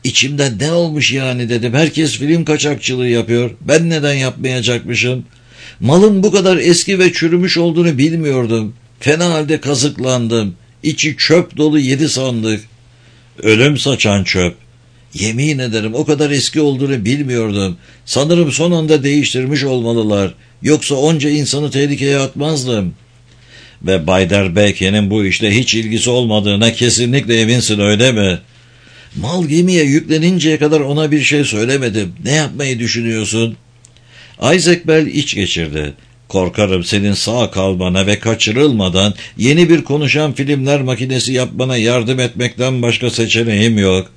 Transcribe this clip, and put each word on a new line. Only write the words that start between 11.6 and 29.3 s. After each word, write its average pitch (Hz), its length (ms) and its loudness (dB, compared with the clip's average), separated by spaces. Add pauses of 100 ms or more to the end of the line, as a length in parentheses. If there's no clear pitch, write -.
yedi 139 300 0
sandık." 110 540 -2 (800)
"Ölüm 117 340 4
saçan 110 460 0
çöp." 87 320 0 (580)
"Yemin 131 460 -2
ederim 110 340 -2
o 147 120 -2
kadar 147 260 0
eski 143 300 -2
olduğunu 139 440 0
bilmiyordum. 113 720 -2 (280)
Sanırım 165 460 2
son 170 200 0
anda 156 320 2
değiştirmiş 139 600 0
olmalılar. 113 680 0 (280)
Yoksa 147 340 0
onca 147 340 2
insanı 147 420 -2
tehlikeye 139 460 0
atmazdım." 135 760 -2 (880)
"Ve 87 260 0
Bay 92 220 2
Derbeke'nin 98 800 0
bu 104 160 0
işle 95 260 0
hiç 120 240 0
ilgisi 110 340 -2
olmadığına 110 640 2
kesinlikle 120 680 0
eminsin, 113 380 0
öyle 104 320 4
mi?" 98 280 0 (760)
"Mal 170 300 -2